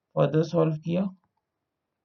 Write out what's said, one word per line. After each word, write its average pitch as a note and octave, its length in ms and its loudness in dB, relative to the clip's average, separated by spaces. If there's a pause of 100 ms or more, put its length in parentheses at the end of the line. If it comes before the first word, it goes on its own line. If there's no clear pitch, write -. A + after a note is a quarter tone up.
(180)
Further D3+ 260 2
सॉल्व D#3+ 340 0
किया, E3+ 240 -4 (1040)